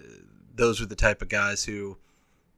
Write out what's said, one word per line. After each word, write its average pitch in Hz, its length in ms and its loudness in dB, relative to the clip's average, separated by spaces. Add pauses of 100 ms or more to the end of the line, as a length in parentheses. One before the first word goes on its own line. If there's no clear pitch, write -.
(540)
those 117 260 2
were 117 60 -6
the 101 100 -10
type 107 260 4
of - 60 -8
guys 104 360 0
who, 101 320 -8 (600)